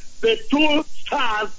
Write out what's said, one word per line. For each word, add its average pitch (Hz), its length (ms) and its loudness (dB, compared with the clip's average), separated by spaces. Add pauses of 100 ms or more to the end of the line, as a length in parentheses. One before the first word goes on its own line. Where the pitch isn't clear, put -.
(200)
the 226 180 2 (120)
two 302 340 4
stars - 760 -2